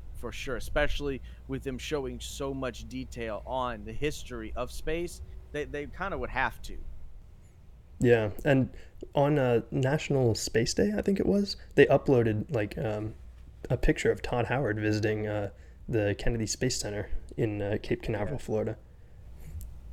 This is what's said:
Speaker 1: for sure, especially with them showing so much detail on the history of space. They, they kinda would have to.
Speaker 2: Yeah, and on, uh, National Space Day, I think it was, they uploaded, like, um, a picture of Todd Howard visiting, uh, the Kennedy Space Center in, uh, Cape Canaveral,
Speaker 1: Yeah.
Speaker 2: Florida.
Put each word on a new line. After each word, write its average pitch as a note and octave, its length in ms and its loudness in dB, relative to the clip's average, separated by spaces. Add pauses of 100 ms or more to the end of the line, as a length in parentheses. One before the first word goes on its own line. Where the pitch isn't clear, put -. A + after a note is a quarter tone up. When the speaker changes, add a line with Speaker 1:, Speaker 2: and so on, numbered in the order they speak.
(200)
Speaker 1:
for A#2 120 -6
sure, B2+ 240 -6
especially C#3 680 2 (260)
with C3 140 -4
them B2+ 160 -4
showing B2+ 420 -4
so C#3 320 -6
much B2 360 -6
detail A#2 580 -6
on A#2+ 400 -2
the A2 60 -8
history A#2 640 -4
of A#2+ 160 -4
space. E3 520 -4 (300)
They, D3 120 -4
they C#3+ 220 -6
kinda F3+ 320 -4
would A#2 120 -4
have B2+ 320 0
to. - 140 -8 (1200)
Speaker 2:
Yeah, A#2 300 6 (140)
and C3+ 240 6 (460)
on, D3 240 4
uh, A#2+ 320 4
National C3+ 640 4
Space - 400 0
Day, G#3 220 4
I G3+ 60 0
think G3 180 2
it - 60 2
was, G3+ 300 2 (200)
they C#3+ 100 10
uploaded, A#2 640 4
like, G#2 240 0
um, G#2+ 380 -2 (560)
a B2+ 60 4
picture - 340 4
of G#2 100 0
Todd A#2+ 260 0
Howard A#2+ 320 2
visiting, G#2+ 480 2
uh, G#2 240 -2 (380)
the G2+ 300 2
Kennedy A#2 280 2
Space - 320 0
Center G#2 300 -4 (280)
in, G#2 260 0
uh, G2+ 200 0
Cape - 200 -2
Canaveral, G#2+ 360 -2
Speaker 1:
Yeah. - 60 -10
Speaker 2:
Florida. A2 320 -2 (1160)